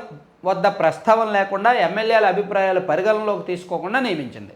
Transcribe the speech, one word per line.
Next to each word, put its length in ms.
వద్ద 220
ప్రస్తావన 640
లేకుండా, 420
ఎమ్మెల్యేల 520
అభిప్రాయాలు 540
పరిగణనలోకి 640
తీసుకోకుండా 560
నియమించింది. 560